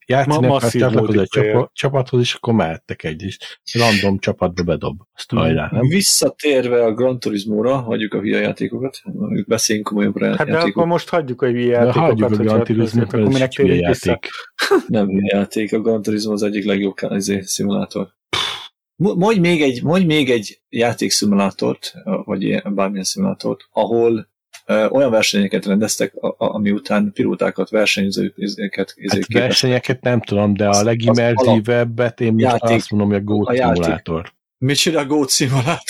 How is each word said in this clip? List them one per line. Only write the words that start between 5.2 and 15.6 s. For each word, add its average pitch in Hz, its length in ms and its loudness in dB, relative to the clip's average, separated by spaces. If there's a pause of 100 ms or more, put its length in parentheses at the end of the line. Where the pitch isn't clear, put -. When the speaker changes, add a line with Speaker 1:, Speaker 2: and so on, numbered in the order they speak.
Speaker 2:
Hmm. 117 80 -2
Speaker 1:
hajrá, 80 340 0
nem? 113 140 2
Speaker 3:
Visszatérve 135 1000 2
a 113 100 2
Gran 127 240 0
Turismo-ra, 107 580 -2
hagyjuk 113 380 -4
a 101 60 -2
hülye 104 200 -2
játékokat, 113 640 -4 (440)
beszéljünk 110 420 -2
komolyabb 104 320 0
Speaker 2:
Hát 107 160 0 (100)
de - 60 -4
Speaker 3:
játékot. 165 180 0
Speaker 2:
akkor 170 160 0
most 170 220 -2
hagyjuk 135 340 -4
a 135 40 2
hülye 120 320 2
Speaker 1:
De 120 60 4
Speaker 2:
játékokat, 143 240 4
Speaker 1:
hagyjuk 110 180 2
a - 100 2
Speaker 2:
hogyha 107 80 2
Speaker 1:
Gran 110 200 4
Turismo-t, 113 420 0
Speaker 2:
akkor 113 140 -2
Speaker 1:
ez 104 60 4
Speaker 2:
minek 131 220 2
Speaker 1:
egy 123 80 -14
hülye 139 120 4
Speaker 2:
térjünk 87 240 2
vissza? 90 180 -2
Speaker 1:
játék. - 200 -4 (580)
Speaker 3:
Nem 104 180 2
hülye 98 300 0
játék, 101 360 -2